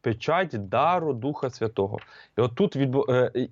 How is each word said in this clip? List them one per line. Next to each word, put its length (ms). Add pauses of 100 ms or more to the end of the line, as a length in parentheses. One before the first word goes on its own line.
"Печать 680
дару 440
Духа 380
Святого". 480 (400)
І 20
от 140
тут 220
відбу-, 320
е, 220 (220)